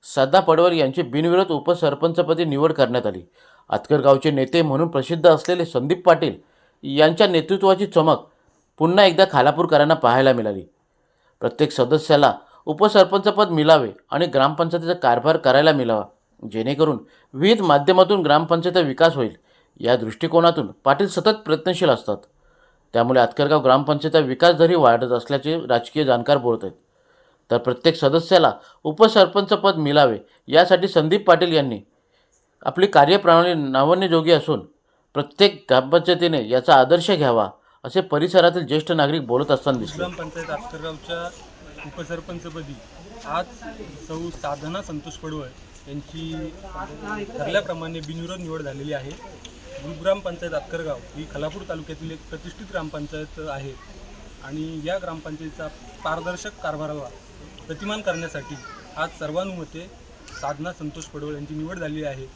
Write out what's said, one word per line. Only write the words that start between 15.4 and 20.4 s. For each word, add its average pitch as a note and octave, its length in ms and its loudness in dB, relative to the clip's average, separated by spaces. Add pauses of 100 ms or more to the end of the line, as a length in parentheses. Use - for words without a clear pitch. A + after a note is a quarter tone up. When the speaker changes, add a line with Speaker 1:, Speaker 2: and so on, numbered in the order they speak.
Speaker 1:
मिळावा, A#2 320 0 (480)
जेणेकरून C3+ 460 -2 (360)
विविध G3+ 260 2
माध्यमातून F#3 640 4
ग्रामपंचायतीचा E3+ 580 2
विकास D#3+ 340 2
होईल, A#2 220 -4 (440)
या A#2+ 160 0
दृष्टिकोनातून D#3+ 720 0